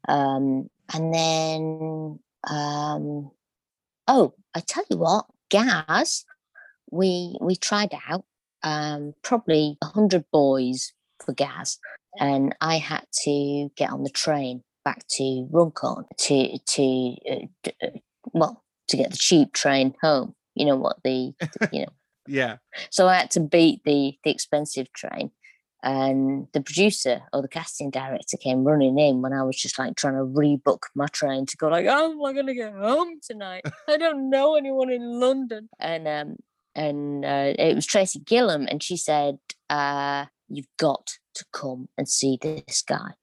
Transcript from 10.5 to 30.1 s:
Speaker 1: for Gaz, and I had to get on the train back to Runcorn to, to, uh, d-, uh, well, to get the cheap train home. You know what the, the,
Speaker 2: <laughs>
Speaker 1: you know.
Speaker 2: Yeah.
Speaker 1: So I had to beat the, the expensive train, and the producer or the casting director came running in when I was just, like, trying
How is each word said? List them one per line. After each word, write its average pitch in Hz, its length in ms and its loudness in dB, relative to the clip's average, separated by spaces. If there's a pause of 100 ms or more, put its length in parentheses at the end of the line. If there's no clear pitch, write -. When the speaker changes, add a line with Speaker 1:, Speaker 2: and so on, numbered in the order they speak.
Speaker 1:
for 131 120 -6
Gaz, - 440 -4 (400)
and 139 440 2
I 160 160 0
had - 260 -6 (200)
to 143 520 0
get - 140 -2
on 135 140 -6
the 139 60 -4
train 131 540 -2 (220)
back - 200 -6 (120)
to 131 320 -2
Runcorn 151 560 0 (100)
to, 135 420 2
to, 131 580 0 (140)
uh, - 160 -6 (160)
d-, - 200 -6
uh, - 60 -4 (440)
well, 160 320 0 (240)
to - 80 0
get 135 140 0
the - 80 -10
cheap 156 340 4
train 135 480 2
home. 151 340 2 (200)
You - 100 0
know 139 120 4
what - 280 -2
the, 131 340 -2
the, 175 300 -4
Speaker 2:
<laughs> - 40 -6
Speaker 1:
you 143 100 -4
know. - 100 -8 (340)
Speaker 2:
Yeah. 131 320 -2 (320)
Speaker 1:
So 185 180 6
I 185 80 6
had - 160 0
to 175 80 2
beat 160 440 4
the, 143 400 2
the 156 60 2
expensive 147 640 -4
train, - 380 -10 (520)
and 135 680 0
the 143 80 0
producer 147 640 0 (100)
or 139 80 0
the 135 80 -8
casting 156 420 -8
director 135 460 -6
came 131 260 0
running 139 360 4
in 135 240 4
when 131 100 -2
I 135 100 -2
was 131 140 -2
just, - 220 -6
like, 123 180 -4
trying 135 180 -2